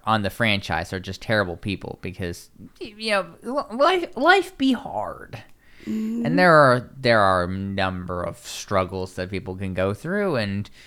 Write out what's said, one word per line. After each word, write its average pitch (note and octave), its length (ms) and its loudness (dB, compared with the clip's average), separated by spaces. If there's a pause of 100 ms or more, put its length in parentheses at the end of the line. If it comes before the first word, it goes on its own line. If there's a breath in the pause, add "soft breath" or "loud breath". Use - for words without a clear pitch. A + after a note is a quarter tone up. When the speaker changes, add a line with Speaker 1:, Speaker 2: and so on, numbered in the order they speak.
Speaker 1:
on G#2+ 180 2
the F#2+ 80 -2
franchise G2 640 -2
are F#2+ 80 -6
just F#2 200 -12
terrible G2 360 0
people - 460 -8
because, F2+ 480 -10 (300)
y-, A3+ 160 -12
you A3 140 -6
know, G3 160 0 (180)
l-, B3+ 320 -6
life, E4+ 400 2
life F4 400 4
be C4+ 160 2
hard. - 720 -6 (420 loud breath)
Speaker 2:
Mm-hmm. A3 400 -4
Speaker 1:
And E3 140 2
there F3+ 160 8
are, B2+ 420 6
there A#2+ 240 4
are F#2 240 4
a F2+ 40 -2
number F#2+ 720 -4
of E2+ 160 -8
struggles F#2+ 760 -4
that F#2 160 -6
people F#2 260 -6
can F#2+ 180 -6
go F#2 180 0
through, F3+ 440 -4
and G2+ 320 -4 (180 loud breath)